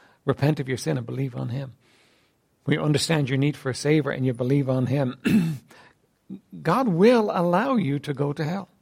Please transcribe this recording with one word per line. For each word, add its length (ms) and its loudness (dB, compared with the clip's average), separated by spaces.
repent 340 0
of 80 -6
your 100 -4
sin 200 -4
and 80 -6
believe 300 -6
on 140 -6
him. 240 -8
When 140 0
you 60 -2
understand 460 2
your 80 0
need 180 2
for 140 -6
a 60 -4
Savior 340 2
and 160 -2
you 80 0
believe 360 0
on 180 2
him, 720 0
<clears throat> 300 -18
God 240 0
will 440 4
allow 440 2
you 240 0
to 140 -6
go 200 -2
to 100 -4
hell. 260 -6